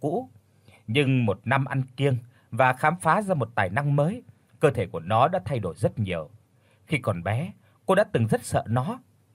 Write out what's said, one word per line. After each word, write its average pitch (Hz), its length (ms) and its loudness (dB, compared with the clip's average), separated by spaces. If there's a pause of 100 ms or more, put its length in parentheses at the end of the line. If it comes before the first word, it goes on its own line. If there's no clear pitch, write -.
cũ. 190 300 -4 (560)
Nhưng 127 400 2
một 98 180 -2
năm 135 200 0
ăn 135 180 -2 (140)
kiêng 139 200 2 (340)
và 127 220 4
khám 156 240 0
phá 175 260 2
ra 190 120 -2
một 120 200 -2
tài 101 160 0
năng 143 260 0
mới, 170 260 0 (380)
cơ 147 100 4
thể 110 160 -2
của 85 140 -10
nó 110 280 2
đã 180 160 -2
thay 135 140 -4
đổi 90 180 -4
rất 175 220 -2
nhiều. 87 320 -4 (560)
Khi 151 120 -2
còn 95 240 -2
bé, 120 300 -4 (340)
cô 190 80 4
đã 196 180 4
từng 117 140 2
rất 247 180 0
sợ - 220 -2
nó, 131 320 -2 (360)